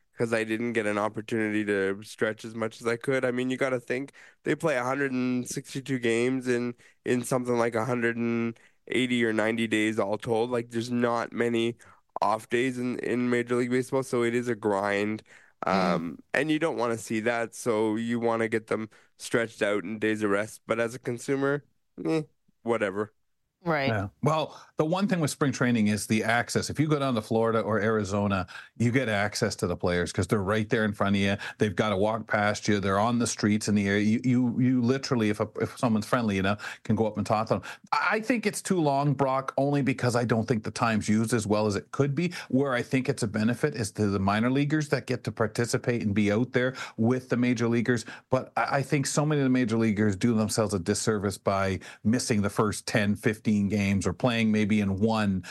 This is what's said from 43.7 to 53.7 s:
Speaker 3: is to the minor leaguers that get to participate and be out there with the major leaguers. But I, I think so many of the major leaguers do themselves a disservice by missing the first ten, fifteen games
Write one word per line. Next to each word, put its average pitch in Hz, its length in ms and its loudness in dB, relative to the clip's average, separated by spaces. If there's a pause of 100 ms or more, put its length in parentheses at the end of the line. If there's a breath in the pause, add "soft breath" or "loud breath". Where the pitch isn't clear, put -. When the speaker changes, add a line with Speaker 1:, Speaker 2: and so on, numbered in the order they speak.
Speaker 3:
is 107 160 -4
to 104 160 0
the 98 100 0
minor 104 320 2
leaguers 147 400 0
that 131 160 0
get - 200 -4
to 113 60 -4
participate 117 720 0
and 101 140 0
be 104 160 4
out 120 200 2
there 127 220 0 (240 loud breath)
with 123 320 0
the 123 80 2
major 120 300 2
leaguers. 117 380 2 (260 loud breath)
But - 260 -2
I, 120 200 0
I 139 40 0
think 139 240 0
so - 180 0
many 151 180 2
of 135 40 2
the 131 60 2
major 123 260 2
leaguers 107 380 2
do 117 180 2
themselves 107 400 0
a 98 60 0
disservice 101 580 0
by 95 420 0 (240 loud breath)
missing 113 380 2
the 101 80 0
first 104 380 -2
ten, 104 280 0
fifteen 110 360 -2
games 101 560 0